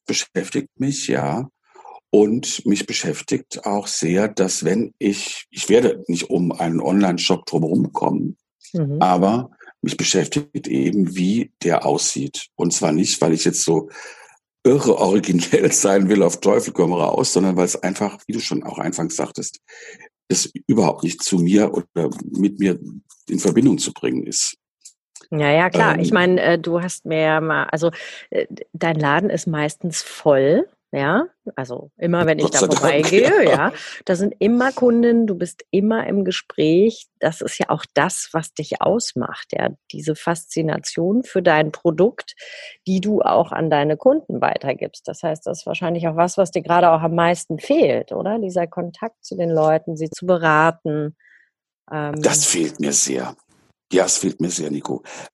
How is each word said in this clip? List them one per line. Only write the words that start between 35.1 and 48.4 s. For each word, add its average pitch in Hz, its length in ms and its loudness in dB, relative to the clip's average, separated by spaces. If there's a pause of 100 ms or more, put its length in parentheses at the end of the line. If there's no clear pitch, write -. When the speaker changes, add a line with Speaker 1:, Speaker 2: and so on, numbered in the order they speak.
Speaker 2:
du 208 80 0
bist 175 360 -8
immer 208 360 2
im 196 200 0
Gespräch. 180 800 2 (120)
Das - 220 -2
ist - 180 -8
ja - 120 -2
auch - 240 -4
das, 151 380 0
was 160 200 -6
dich - 300 -6
ausmacht, - 680 -4
ja? - 180 -4 (200)
Diese 151 260 -6
Faszination 165 1080 -4
für - 200 -4
dein 156 300 2
Produkt, 175 600 0 (520)
die 190 140 0
du 208 220 0
auch - 300 2
an 160 180 -2
deine 151 260 2
Kunden 262 460 0
weitergibst. - 640 -4
Das - 140 -10
heißt, 160 240 -6
das - 140 -8
ist - 60 -14
wahrscheinlich 170 420 -4
auch 160 80 -4
was, 175 200 0
was 190 140 2
dir 175 120 -4
gerade 175 300 4
auch 160 80 4
am 165 140 0
meisten 170 440 0
fehlt, 175 540 2
oder? 208 260 -4
Dieser 180 280 -2